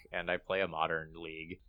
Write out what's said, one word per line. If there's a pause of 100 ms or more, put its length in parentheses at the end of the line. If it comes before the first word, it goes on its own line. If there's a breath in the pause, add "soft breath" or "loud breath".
(100)
and
I
play
a
Modern
League,